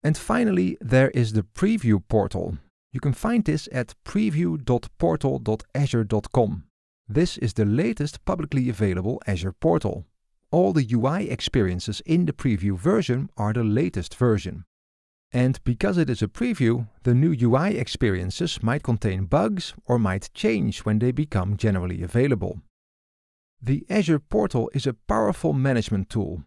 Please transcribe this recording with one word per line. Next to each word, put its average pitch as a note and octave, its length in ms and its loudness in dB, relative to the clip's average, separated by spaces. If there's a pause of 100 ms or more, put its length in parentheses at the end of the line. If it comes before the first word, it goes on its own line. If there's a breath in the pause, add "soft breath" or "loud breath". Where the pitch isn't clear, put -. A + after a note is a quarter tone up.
And D#3 120 2
finally, G3+ 640 0
there C3 300 4
is A2+ 220 0
the G#2+ 100 2
preview B2 680 2
portal. F#2+ 500 -2 (340)
You B2 80 -6
can C#3+ 140 0
find A3+ 300 0
this D#3 280 -2
at B2+ 220 -6 (100)
preview E3+ 580 -2
dot A#2+ 360 0
portal D3 400 0
dot A2 260 -4 (100)
azure C3+ 300 0
dot G#2 260 -2
com. G2 340 0 (440)
This D#3 300 0
is G#2+ 160 -2
the A2 100 2
latest D3 640 -2
publicly D3 420 -2
available G2 580 -2
Azure F#2 260 -2
portal. D3 520 0 (480)
All F3+ 200 4
the D3 120 2
U A2+ 220 0
I E3 140 0
experiences G2+ 840 -2
in E3+ 220 2
the D3+ 80 -4
preview G2 440 0
version C#3+ 580 0
are G#2+ 180 -2
the A#2 100 0
latest A2 500 -2
version. G#2+ 520 0 (680)
And B2+ 300 2
because F3+ 320 0
it D3+ 140 2
is A2 100 -2
a G#2 80 0
preview, B2 600 0 (160)
the A#2+ 100 4
new D3+ 160 4
U A#2+ 260 4
I E3+ 140 2
experiences - 920 -2
might A#2+ 200 0
contain G2 420 0
bugs F3+ 480 0 (140)
or B2 120 2
might G2 360 0
change - 460 -2
when G#2+ 180 0
they B2 120 2
become G#2 460 0
generally F2+ 460 0
available. A#2 580 0 (1000)
The C3 260 -2
Azure E3+ 300 2
portal D3 560 -2
is C#3 120 0
a B2+ 60 0
powerful G3+ 640 0
management A#2+ 560 0
tool. E2+ 360 -4